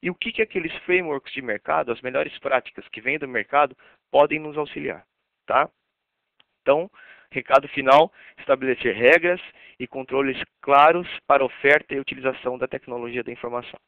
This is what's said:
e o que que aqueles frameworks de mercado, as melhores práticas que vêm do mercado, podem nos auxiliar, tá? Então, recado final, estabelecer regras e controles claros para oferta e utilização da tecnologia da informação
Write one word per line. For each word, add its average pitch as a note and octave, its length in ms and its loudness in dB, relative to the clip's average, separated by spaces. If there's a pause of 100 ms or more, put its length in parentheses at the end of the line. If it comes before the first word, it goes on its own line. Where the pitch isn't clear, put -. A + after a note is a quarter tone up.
e F3+ 80 -6
o F3+ 40 -8
que - 180 -10
que A3+ 100 -4
aqueles F3+ 360 -6
frameworks E3 540 -4
de C3+ 100 -10
mercado, B2 500 -4
as A2+ 80 -6
melhores C#3 380 -6
práticas - 500 -4
que - 120 -16
vêm C3+ 180 -4
do C#3+ 100 -10
mercado, C3 480 0 (340)
podem D3+ 300 4
nos D3+ 160 -12
auxiliar, D3 480 -8 (420)
tá? C3 220 2 (960)
Então, D#3 280 2 (400)
recado C#3 380 0
final, C#3 420 4 (280)
estabelecer C3 580 -2
regras E3 440 4 (380)
e B2+ 80 -10
controles C3+ 560 -4 (200)
claros D#3 440 6 (200)
para C#3 180 4
oferta C#3+ 500 0
e C#3 60 -4
utilização C3 560 -6
da B2+ 100 -6
tecnologia A#2+ 560 -10
da A#2+ 100 -10
informação A#2+ 560 -10